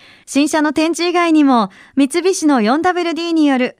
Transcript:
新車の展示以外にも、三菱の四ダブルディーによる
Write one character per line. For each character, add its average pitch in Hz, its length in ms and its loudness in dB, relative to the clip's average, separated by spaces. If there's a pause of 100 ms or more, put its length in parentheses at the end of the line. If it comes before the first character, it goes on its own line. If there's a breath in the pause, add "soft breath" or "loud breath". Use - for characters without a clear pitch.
(260 soft breath)
新 285 240 0
車 320 120 0
の 302 120 -2
展 320 200 0
示 330 120 -4
以 349 80 -2
外 339 180 0
に 302 140 4
も、 233 240 2 (260 loud breath)
三 277 120 2
菱 339 400 -2
の 269 140 2
四 247 200 0
ダ 359 100 0
ブ 349 100 -4
ル 339 120 -4
デ 311 80 -6
ィ 339 80 -6
ー - 20 -4
に 320 140 2
よ 277 120 2
る 247 220 -4